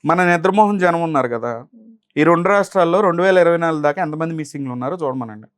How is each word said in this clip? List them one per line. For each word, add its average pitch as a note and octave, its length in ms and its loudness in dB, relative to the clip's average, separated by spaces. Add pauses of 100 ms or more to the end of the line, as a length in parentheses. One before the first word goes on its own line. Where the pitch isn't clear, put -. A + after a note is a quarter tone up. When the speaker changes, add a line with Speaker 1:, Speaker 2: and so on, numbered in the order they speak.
Speaker 1:
మన E3+ 260 2
నిద్రమోహన్ F#3+ 500 2
జనం E3+ 220 2
ఉన్నారు D3+ 340 -2
కదా, A#2 160 -6 (220)
Speaker 2:
ఉమ్. - 200 -20 (240)
Speaker 1:
ఈ D3+ 60 2
రెండు E3+ 260 4
రాష్ట్రాల్లో F#3 520 2
రెండు F3 220 0
వేల F#3+ 200 4
ఇరవై E3+ 140 4
నాలుగు D#3+ 240 -2
దాకా D3 200 0
ఎంతమంది D#3+ 340 -6
మిస్సింగ్లు C#3+ 400 -10
ఉన్నారో C3 280 -6
చూడమనండి. A#2 440 -8 (100)